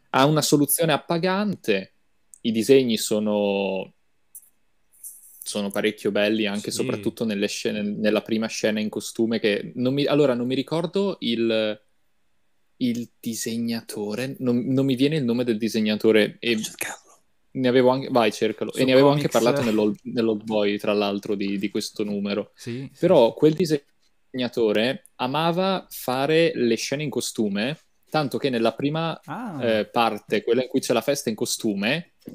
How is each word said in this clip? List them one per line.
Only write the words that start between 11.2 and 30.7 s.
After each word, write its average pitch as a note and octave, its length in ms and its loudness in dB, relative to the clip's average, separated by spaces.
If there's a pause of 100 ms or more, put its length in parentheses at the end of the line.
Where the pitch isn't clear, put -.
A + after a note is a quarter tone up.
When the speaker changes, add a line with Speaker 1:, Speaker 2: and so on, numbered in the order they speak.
Speaker 1:
il, A2+ 600 -2 (960)
il A#2+ 420 -4
disegnatore, A#2 1200 -6
non, B2 260 0
non C3+ 180 2
mi C3+ 100 2
viene C#3 220 2
il D3 80 -2
nome A#2+ 200 0
del A#2 140 0
disegnatore, G#2+ 800 2
e A#2 220 0
Speaker 3:
Cercalo. - 360 -10 (560)
Speaker 1:
ne C3 160 -2
avevo B2 200 6
anche, C3 220 0
vai, A#2 200 4
cercalo. A2 420 -4
Speaker 2:
Su - 80 -6
Speaker 1:
E C3 40 2
ne C3 80 4
avevo C3+ 160 8
Speaker 2:
Comics. C#3+ 160 4
Speaker 1:
anche - 140 2
parlato B2 260 2
nell'old, G#2+ 380 2
nell'old A2+ 420 -2
boy, G#2 320 0
tra G#2+ 160 -2
l'altro, G2+ 420 -2
di, G2+ 240 -4
di G2+ 120 -4
questo - 340 -6
numero. G2+ 500 -4
Speaker 2:
Sì, B2+ 380 -10
sì. - 80 -20
Speaker 1:
Però D3+ 320 6
quel D#3 220 4
disegnatore B2+ 1500 -2 (100)
amava E3+ 720 -2
fare D3+ 640 0
le A#2 220 2
scene C#3+ 280 -4
in C#3+ 60 -6
costume, A2 680 -4 (320)
tanto D3 260 0
che C3+ 140 -2
nella A2+ 240 2
prima, D#3 500 -2
Speaker 2:
Ah. E3 400 -8
Speaker 1:
eh, A2 220 2
parte, A2 580 0
quella A#2+ 180 2
in B2+ 60 -8
cui C3 120 0